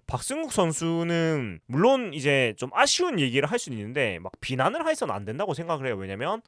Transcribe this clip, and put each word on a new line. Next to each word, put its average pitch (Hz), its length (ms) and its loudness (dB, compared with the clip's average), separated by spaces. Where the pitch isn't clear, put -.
박승욱 285 460 -4
선수는 165 1120 0
물론 208 480 4
이제 135 440 2
좀 131 160 -6
아쉬운 285 460 2
얘기를 135 300 2
할 240 80 -2
수는 135 220 -6
있는데 107 400 -2
막 92 200 -10
비난을 170 480 0
해서는 208 280 -2
안 101 100 -6
된다고 151 300 -2
생각을 160 320 -4
해요. 113 80 0
왜냐면 107 520 -4